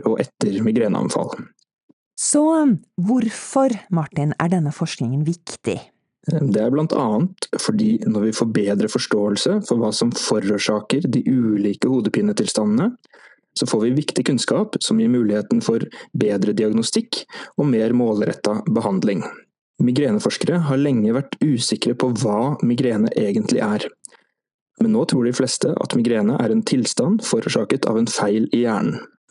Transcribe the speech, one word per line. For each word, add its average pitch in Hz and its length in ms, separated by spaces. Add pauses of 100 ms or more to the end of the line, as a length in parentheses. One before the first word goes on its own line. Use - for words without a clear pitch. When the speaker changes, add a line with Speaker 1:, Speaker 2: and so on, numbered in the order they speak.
Speaker 1:
og 110 140
etter - 420
migreneanfall. 110 720 (840)
Speaker 2:
Så, - 240 (560)
hvorfor, 233 800 (160)
Martin, 151 480
er 170 140
denne 156 180
forskningen 135 540
viktig? - 500 (560)
Speaker 1:
Det 131 300
er 123 100
blant 156 240
annet 135 540 (100)
fordi - 460
når 107 220
vi 110 100
får 113 160
bedre 101 340
forståelse 107 800
for 117 140
hva 107 120
som 117 220
forårsaker 107 880
de 123 240
ulike 110 600
hodepinetilstandene, 107 1040 (580)
så - 160
får 107 140
vi 120 100
viktig 139 320
kunnskap - 560
som 226 160
gir 226 160
muligheten 208 480
for 226 220 (340)
bedre 104 400
diagnostikk 113 600 (420)
og 147 80
mer 113 240
målrettet 107 680 (100)
behandling. 107 460 (580)
Migreneforskere 127 880
har 135 160
lenge 117 320
vært 135 240
usikre 120 560
på 127 160 (140)
hva 117 320 (100)
migrene 120 480
egentlig 107 480
er. 104 240 (960)
Men 110 140
nå 127 100
tror 120 220
de 120 100
fleste - 320
at - 240
migrene 117 480
er 113 80
en 110 160
tilstand 143 640
forårsaket 117 640
av 110 100
en 113 80
feil 107 400
i 120 140
hjernen. - 400 (280)